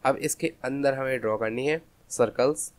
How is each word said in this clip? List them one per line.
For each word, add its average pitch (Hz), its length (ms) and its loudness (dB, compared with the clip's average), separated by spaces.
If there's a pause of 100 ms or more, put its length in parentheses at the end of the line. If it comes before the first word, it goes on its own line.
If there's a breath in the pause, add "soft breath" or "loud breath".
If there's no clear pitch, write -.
अब 131 140 4
इसके 160 360 -4 (100)
अंदर 139 300 0
हमें 131 260 -2
ड्रॉ 110 180 0
करनी 113 300 -2
है 156 140 0 (300)
circles। 127 680 2